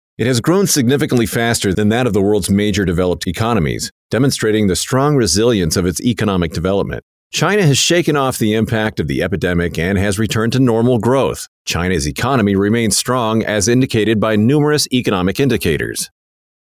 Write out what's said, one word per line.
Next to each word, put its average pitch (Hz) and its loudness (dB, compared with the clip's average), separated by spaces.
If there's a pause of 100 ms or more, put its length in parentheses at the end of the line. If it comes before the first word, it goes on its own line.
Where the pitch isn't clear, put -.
(180)
It 110 -2
has 120 0
grown 190 2
significantly 131 0
faster 117 0
than 104 2
that 120 2
of 101 0
the 104 2
world's 101 2
major 101 2
developed 90 0
economies, 87 -2 (180)
demonstrating 107 2
the 87 2
strong 139 0
resilience 104 2
of 87 0
its 90 -2
economic 98 -2
development. 87 -4 (280)
China 190 0
has 139 2
shaken 170 0
off 135 0
the 107 0
impact 110 -2
of 80 -4
the 67 -2
epidemic 87 -2
and 92 0
has 98 0
returned 113 -2
to 127 0
normal 120 2
growth. 117 0 (180)
China's 85 -2
economy 104 0
remains 104 0
strong, 113 -2
as 104 -2
indicated 117 2
by 110 0
numerous 147 2
economic 101 0
indicators. 78 -2 (520)